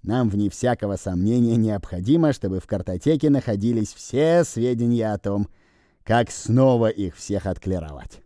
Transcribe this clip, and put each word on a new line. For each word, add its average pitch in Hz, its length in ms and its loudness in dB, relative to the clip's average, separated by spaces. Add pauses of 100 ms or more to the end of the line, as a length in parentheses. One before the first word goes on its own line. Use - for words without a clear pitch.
нам, 120 260 2
вне 101 200 0
всякого 110 460 -2
сомнения, 113 640 2
необходимо, 110 720 0
чтобы 95 300 -4
в - 60 -20
картотеке 110 640 0
находились 113 640 0
все 160 500 2
сведения 117 680 0
о 104 60 -4
том, 101 320 -4 (560)
как 117 240 2
снова 123 580 2
их 101 280 -4
всех 98 320 -6
отклировать. 85 800 -8